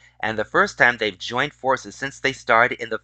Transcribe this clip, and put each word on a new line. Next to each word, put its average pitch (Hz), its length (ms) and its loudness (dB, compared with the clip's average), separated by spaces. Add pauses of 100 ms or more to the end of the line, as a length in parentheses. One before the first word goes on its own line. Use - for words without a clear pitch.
(200)
and 110 160 -4
the 107 80 -4
first 190 320 -2
time 120 200 4
they've 107 200 -2
joined 127 380 -4
forces 123 400 -4
since 135 240 -10
they 135 140 -2
starred 123 400 2
in 117 160 -10
the 110 160 -6